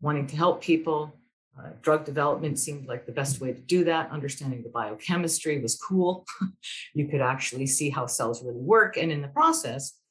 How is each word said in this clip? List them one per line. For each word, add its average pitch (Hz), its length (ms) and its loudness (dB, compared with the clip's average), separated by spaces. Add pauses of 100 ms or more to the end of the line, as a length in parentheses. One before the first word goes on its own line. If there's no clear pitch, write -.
wanting 147 260 0
to 139 100 -6
help 175 240 4
people. 160 540 2 (440)
Uh, 120 120 -14 (100)
drug 151 240 4
development 147 540 0
seemed 143 280 -4
like 123 200 -8
the 123 60 -10
best 135 280 -2
way 127 120 -2
to - 100 -10
do 175 220 4
that. 160 260 0
Understanding 139 520 -6
the 117 60 -12
biochemistry 151 920 -2
was 113 160 -2
cool. 185 500 0 (140)
<laughs> - 520 -8
You 147 160 0
could 143 140 0
actually 131 440 -2
see 143 240 0
how 131 160 -4
cells 120 360 -2
really 120 180 -8
work, 202 360 6
and 160 160 0
in 147 100 -2
the 139 60 -6
process, 277 680 0 (120)